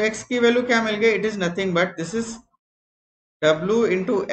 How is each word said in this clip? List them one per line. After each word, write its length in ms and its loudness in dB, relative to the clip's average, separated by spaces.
एक्स 180 -4
की 160 -2
value 240 4
क्या 200 2
मिल 120 -2
गई, 220 2
it 80 -2
is 180 -4
nothing 340 -2
but 200 0
this 160 -8
is 220 -6
W 380 2
into 240 0